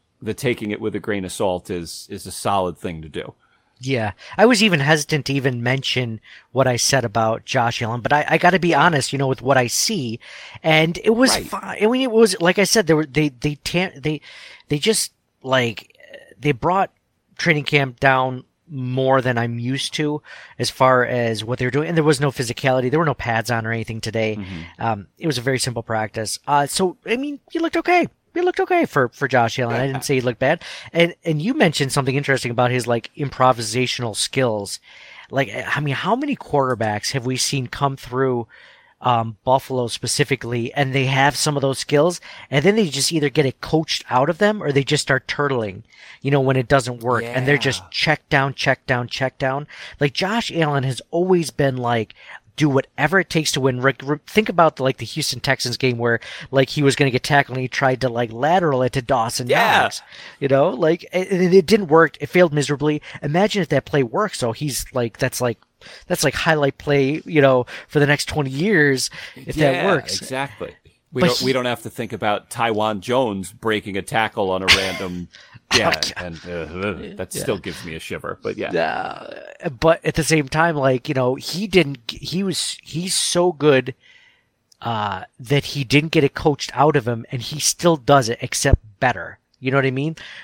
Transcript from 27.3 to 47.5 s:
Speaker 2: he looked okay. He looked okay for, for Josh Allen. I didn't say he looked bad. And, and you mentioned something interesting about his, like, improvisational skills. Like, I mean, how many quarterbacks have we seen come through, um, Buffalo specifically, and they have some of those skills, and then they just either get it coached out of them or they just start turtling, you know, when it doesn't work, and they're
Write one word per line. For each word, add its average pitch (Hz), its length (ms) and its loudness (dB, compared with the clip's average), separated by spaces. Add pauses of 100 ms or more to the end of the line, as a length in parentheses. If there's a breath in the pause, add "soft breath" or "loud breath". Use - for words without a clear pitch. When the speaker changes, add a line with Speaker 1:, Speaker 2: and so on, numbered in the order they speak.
Speaker 2:
he 330 100 -6
looked 330 180 -2
okay. 339 300 2 (280)
He 339 60 -2
looked 359 180 0
okay 359 260 2
for, 127 240 0
for - 180 -6
Josh 120 300 2
Allen. 117 180 -2
I 127 120 -2
didn't 131 180 -6
say 143 80 0
he 131 80 2
looked 120 160 -2
bad. 147 240 0 (320 loud breath)
And, 170 220 2 (100)
and 156 160 0
you 226 140 -2
mentioned 147 360 2
something 131 240 0
interesting 135 360 0
about 123 180 2
his, 123 160 0
like, 120 320 -2
improvisational 123 1000 0
skills. 110 640 -2 (520 loud breath)
Like, - 180 0 (260)
I 135 40 -2
mean, 143 160 -2
how 185 200 0
many 277 200 -4
quarterbacks 117 800 -2
have 127 120 -4
we 127 120 -2
seen 131 280 -2
come 139 320 -2
through, 123 500 -2 (540 soft breath)
um, 113 420 0
Buffalo 127 440 0
specifically, 120 840 -2
and 135 200 -2
they 135 120 2
have 135 300 2
some 151 220 -2
of 139 40 0
those 135 180 0
skills, 160 420 2 (300 loud breath)
and 139 120 2
then 202 120 4
they 220 140 2
just 135 220 -2
either 151 180 2
get 135 180 2
it - 140 -6
coached - 500 -2
out 131 180 4
of 170 80 -2
them 208 240 2
or 143 100 -2
they 135 120 4
just 147 180 0
start - 260 0
turtling, 113 540 -2 (400 loud breath)
you 135 80 -2
know, 139 120 4
when 131 160 2
it 123 100 0
doesn't 123 340 0
work, 117 220 0
and 127 240 -2
they're 143 100 4